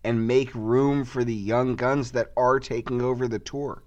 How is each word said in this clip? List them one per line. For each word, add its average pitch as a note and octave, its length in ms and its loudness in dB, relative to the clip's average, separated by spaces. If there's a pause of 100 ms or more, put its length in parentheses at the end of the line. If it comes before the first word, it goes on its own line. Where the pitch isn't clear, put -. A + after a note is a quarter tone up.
and A2+ 240 0
make B2+ 260 2
room C3 500 2
for B2 200 -4
the A#2 100 0
young A#2 420 0
guns B2+ 360 0
that A#2 260 -2
are B2+ 220 4
taking B2 420 -4
over B2+ 260 0
the A2 120 -4
tour. - 480 -8